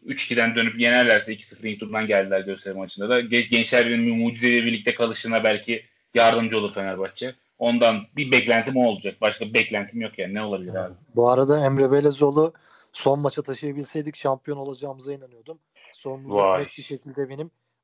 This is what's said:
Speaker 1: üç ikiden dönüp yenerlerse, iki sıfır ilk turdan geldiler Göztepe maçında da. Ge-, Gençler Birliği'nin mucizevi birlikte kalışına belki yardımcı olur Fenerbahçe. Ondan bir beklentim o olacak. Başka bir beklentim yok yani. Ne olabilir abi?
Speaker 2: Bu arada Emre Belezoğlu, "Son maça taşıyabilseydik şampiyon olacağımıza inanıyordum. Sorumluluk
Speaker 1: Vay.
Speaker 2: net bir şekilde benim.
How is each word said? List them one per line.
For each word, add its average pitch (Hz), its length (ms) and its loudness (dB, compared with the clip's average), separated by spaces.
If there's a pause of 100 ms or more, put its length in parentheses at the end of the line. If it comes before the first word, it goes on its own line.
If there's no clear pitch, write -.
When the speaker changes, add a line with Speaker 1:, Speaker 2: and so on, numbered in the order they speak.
Speaker 1:
üç 127 200 -8
ikiden 117 300 0
dönüp 113 240 -2
yenerlerse, 117 540 4
iki - 140 -14
sıfır - 160 -18
ilk 107 160 -8
turdan 110 280 -4
geldiler 98 340 2
Göztepe 95 360 -8
maçında 98 320 -8
da. 123 120 2
Ge-, 120 280 -2
Gençler 117 360 2
Birliği'nin 117 320 0
mucizevi 117 480 0
birlikte 117 300 -2
kalışına 113 480 -2
belki 110 420 -2 (280)
yardımcı 117 440 4
olur 101 160 -2
Fenerbahçe. 95 600 -6 (260)
Ondan 117 420 4 (140)
bir 139 160 -4
beklentim 117 460 2
o 123 100 4
olacak. 98 340 -4
Başka 107 240 0
bir 107 80 -6
beklentim 110 480 -2
yok 107 180 -8
yani. 92 140 -6
Ne 107 100 -4
olabilir 95 320 -6
abi? 92 180 -8 (220)
Speaker 2:
Bu 120 140 4
arada 139 360 4
Emre 135 260 2
Belezoğlu, 143 640 4 (400)
"Son 143 260 0
maça 143 220 -2
taşıyabilseydik 143 720 -8
şampiyon 139 420 -4
olacağımıza 135 560 -12
inanıyordum. 131 460 -20 (340)
Sorumluluk 135 420 -10
Speaker 1:
Vay. 120 260 4
Speaker 2:
net 139 160 -12
bir 143 60 -14
şekilde 139 460 -10
benim. 151 220 -12 (320)